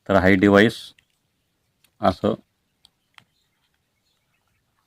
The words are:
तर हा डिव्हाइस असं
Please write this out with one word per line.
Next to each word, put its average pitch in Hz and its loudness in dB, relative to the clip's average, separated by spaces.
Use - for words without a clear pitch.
तर 98 -2
हा 92 0
डिव्हाइस 101 2
असं 104 -4